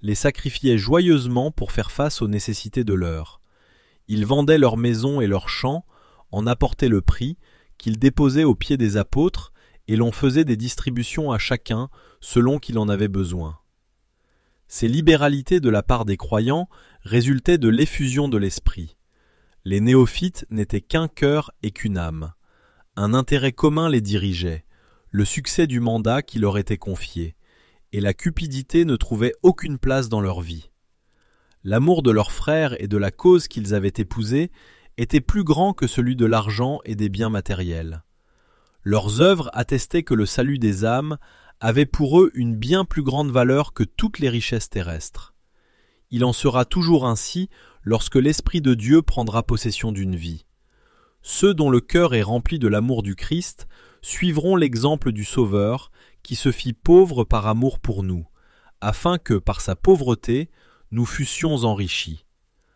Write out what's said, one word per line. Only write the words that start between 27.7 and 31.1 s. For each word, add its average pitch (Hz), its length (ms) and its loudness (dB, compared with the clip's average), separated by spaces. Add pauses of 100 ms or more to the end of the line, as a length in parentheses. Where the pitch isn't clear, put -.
et 101 60 -4
la 101 140 0
cupidité 160 720 -2
ne 143 100 0
trouvait 113 460 -2
aucune 156 380 2
place 131 280 0
dans 107 140 -2
leur 92 180 -4
vie. 82 300 -10 (920)